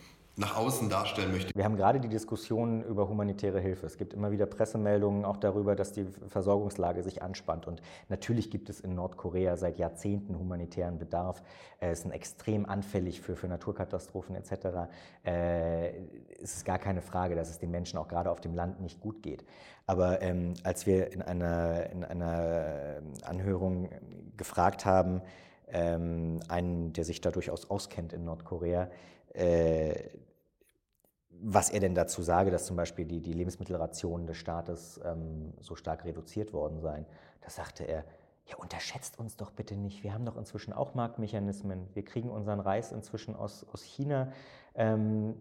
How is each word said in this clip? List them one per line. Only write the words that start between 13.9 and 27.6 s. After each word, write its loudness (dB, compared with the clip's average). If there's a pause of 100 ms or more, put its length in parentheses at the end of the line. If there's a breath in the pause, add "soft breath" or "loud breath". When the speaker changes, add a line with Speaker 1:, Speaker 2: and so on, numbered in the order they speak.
Speaker 2:
et -8
cetera. -2 (340 loud breath)
Äh, 2 (440)
es -10
ist -12
gar 0
keine 0
Frage, 0
dass 0
es -12
den -4
Menschen -2
auch -4
gerade 0
auf 0
dem -4
Land -2
nicht -10
gut -6
geht. -6 (420 loud breath)
Aber, 4
ähm, 0 (100)
als 0
wir 6
in -6
einer, 0
in -6
einer 0 (200)
Anhörung 0 (480)
gefragt 4
haben, 6 (480 loud breath)
ähm, 0
einen, 0
der 0
sich -4
da 2
durchaus -4